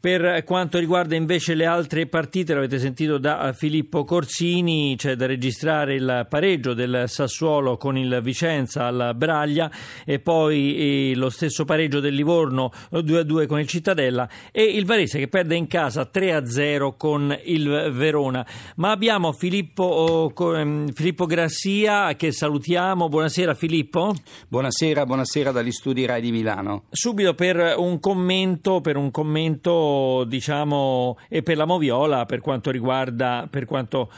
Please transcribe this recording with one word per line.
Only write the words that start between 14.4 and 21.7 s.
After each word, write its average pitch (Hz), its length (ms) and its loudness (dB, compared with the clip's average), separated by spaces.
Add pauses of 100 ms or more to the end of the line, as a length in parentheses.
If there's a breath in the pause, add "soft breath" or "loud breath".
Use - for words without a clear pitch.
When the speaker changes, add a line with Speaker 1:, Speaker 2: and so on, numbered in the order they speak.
Speaker 1:
e 214 140 4
il 202 200 2
Varese 190 340 2
che 135 100 -2
perde 175 260 2
in 170 140 0
casa 143 380 0
tre 185 280 0
a 143 120 0
zero 139 500 0
con 143 480 0
il 156 480 0
Verona. 135 520 0 (320 loud breath)
Ma 180 140 0
abbiamo 202 420 2
Filippo, 185 520 -2
oh, 160 480 2
co-, 165 240 0
ehm, 147 360 -2
Filippo 175 340 -2
Grassia, 196 920 0